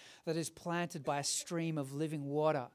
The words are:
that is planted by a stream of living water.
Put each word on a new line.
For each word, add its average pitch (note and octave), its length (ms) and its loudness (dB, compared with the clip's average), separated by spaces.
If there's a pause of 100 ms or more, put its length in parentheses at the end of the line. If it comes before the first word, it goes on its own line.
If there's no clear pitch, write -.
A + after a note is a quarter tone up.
(240)
that D#3+ 120 0
is E3 140 0
planted E3+ 520 -4
by C#3+ 160 2
a C#3+ 60 0
stream E3 540 0
of C#3 160 -2
living D3 300 -2
water. D3 500 2